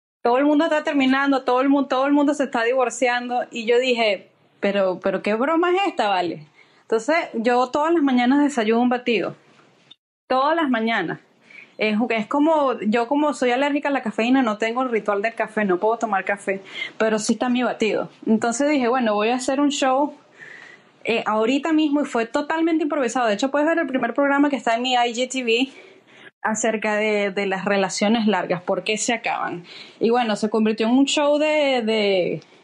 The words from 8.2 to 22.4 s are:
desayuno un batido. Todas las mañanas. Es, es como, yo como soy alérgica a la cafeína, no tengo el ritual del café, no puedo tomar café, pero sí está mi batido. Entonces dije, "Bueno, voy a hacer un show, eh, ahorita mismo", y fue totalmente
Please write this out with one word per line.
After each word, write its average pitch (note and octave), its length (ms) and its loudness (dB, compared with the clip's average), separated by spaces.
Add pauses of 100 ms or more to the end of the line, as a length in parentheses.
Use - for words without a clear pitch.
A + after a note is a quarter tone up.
desayuno A3+ 380 2
un B3 80 2
batido. A#3+ 460 -2 (920)
Todas C4+ 280 2
las E4 140 0
mañanas. A3 500 -2 (600)
Es, G#3+ 180 0 (120)
es A3 180 -2
como, C#4+ 540 2
yo A#3 260 0
como C#4+ 260 0
soy B3+ 180 0
alérgica C#4+ 380 0
a - 20 -2
la C4+ 120 -2
cafeína, A#3+ 400 0
no G#3+ 160 -2
tengo A#3 240 -2
el B3+ 80 -6
ritual G#3 320 -2
del A3+ 100 -2
café, G#3+ 320 -2
no F#3 140 0
puedo A3 180 2
tomar G3+ 280 -2
café, G3 360 -4 (380)
pero A3 180 0
sí G#3+ 160 0
está B3 160 -4
mi B3 140 0
batido. G3 460 -2 (180)
Entonces A#3 420 0
dije, C4+ 180 2
"Bueno, A#3 280 0
voy G#3 140 0
a B3 60 0
hacer C4+ 260 -2
un C#4+ 80 2
show, C#4 440 0 (920)
eh, A3+ 200 -2
ahorita A#3 460 0
mismo", D4+ 300 2
y C4 40 -2
fue A#3 200 -2
totalmente D#4+ 580 0